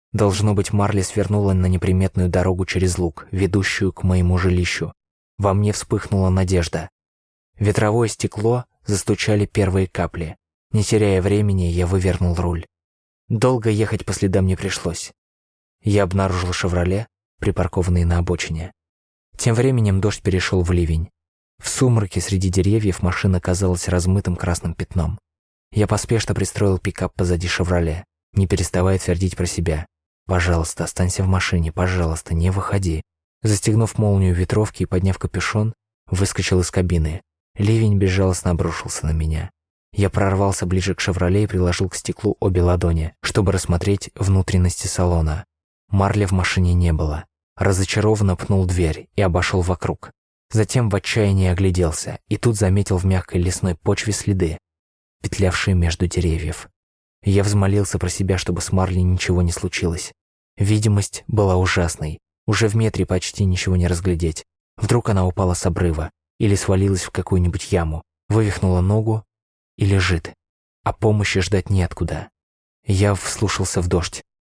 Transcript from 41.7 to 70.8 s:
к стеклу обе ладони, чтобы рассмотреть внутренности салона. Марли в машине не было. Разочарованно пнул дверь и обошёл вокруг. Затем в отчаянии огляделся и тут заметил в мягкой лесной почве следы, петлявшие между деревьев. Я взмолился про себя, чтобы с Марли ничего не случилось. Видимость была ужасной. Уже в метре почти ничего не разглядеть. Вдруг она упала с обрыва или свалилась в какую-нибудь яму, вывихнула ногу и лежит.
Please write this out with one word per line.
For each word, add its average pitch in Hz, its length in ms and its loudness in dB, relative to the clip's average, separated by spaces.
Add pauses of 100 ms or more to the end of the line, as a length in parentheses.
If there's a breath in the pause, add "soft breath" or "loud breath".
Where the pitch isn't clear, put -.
к - 80 -10
стеклу - 420 -4
обе 90 240 0
ладони, 87 600 0
чтобы 98 300 0
рассмотреть 92 640 -2
внутренности 95 720 2
салона. 85 580 0 (440)
Марли 98 380 2
в 92 60 -2
машине 90 420 2
не 87 180 4
было. 78 320 -2 (320)
Разочарованно 98 800 0
пнул 95 300 0
дверь 87 500 -2
и 101 60 0
обошёл 90 400 0
вокруг. 85 500 -4 (380)
Затем 110 380 0
в 98 60 0
отчаянии 98 540 2
огляделся 90 680 0 (100)
и 107 80 -2
тут 117 200 0
заметил 101 400 2
в 90 80 -2
мягкой 92 360 0
лесной 90 340 -2
почве - 380 -2
следы, 92 460 -2 (640)
петлявшие 95 520 0
между 85 320 2
деревьев. 82 600 -2 (540)
Я 101 200 2
взмолился 101 560 2
про 90 100 -2
себя, 92 300 -2
чтобы 87 220 -4
с - 120 -4
Марли 92 280 0
ничего 90 420 2
не 85 100 2
случилось. 85 600 -4 (440)
Видимость 104 680 0
была 101 300 2
ужасной. 87 600 0 (280)
Уже 107 220 2
в 101 60 -2
метре 110 320 0
почти - 380 -2
ничего 92 320 0
не 87 100 2
разглядеть. 87 580 -2 (320)
Вдруг 117 340 0
она 95 160 2
упала 90 280 0
с - 120 -4
обрыва 85 440 -2 (280)
или 104 160 2
свалилась 95 480 2
в - 80 -10
какую-нибудь 87 600 -2
яму, 80 320 -2 (260)
вывихнула 98 520 2
ногу 107 440 0 (520)
и - 80 0
лежит. 92 480 0 (500)